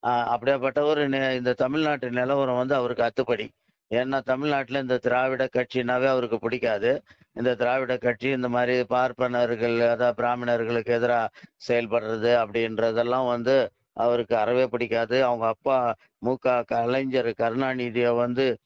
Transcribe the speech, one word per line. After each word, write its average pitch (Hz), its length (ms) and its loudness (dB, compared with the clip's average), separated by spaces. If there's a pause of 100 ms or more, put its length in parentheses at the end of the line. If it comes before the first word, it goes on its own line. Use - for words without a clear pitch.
ஆ, 120 340 0
அப்படியாப்பட்டவரு 139 680 0
நே-, 135 280 0
இந்த 123 180 0
தமிழ்நாட்டு 139 560 -2
நிலவரம் 127 480 0
வந்து 131 180 0
அவருக்கு 123 280 0
அத்துப்படி. 117 460 -2 (440)
ஏன்னா, 131 280 0
தமிழ்நாட்டுல 135 580 -2
இந்த 127 180 -2
திராவிட 127 580 0
கட்சினாவே 127 520 0
அவருக்கு 120 320 0
பிடிக்காது. 117 640 -2 (300)
இந்த 120 240 -2
திராவிட 123 420 -2
கட்சி 123 320 -2
இந்த 127 200 -2
மாதிரி 123 340 0
பார்ப்பனர்கள், 120 960 0
அதாவது 117 360 2
பிராமணர்களுக்கு 120 840 -2
எதிரா 117 280 0 (400)
செயல்படுறது 113 680 0
அப்படின்றதெல்லாம் 117 920 0
வந்து 123 440 2 (220)
அவருக்கு 117 440 0
அறவே 123 300 2
பிடிக்காது. 117 560 0
அவங்க 120 240 0
அப்பா 120 480 0 (220)
மு 123 180 -2
க 123 280 0
கலைஞர் 123 640 0
கருணாநிதியை 120 880 0
வந்து 120 500 0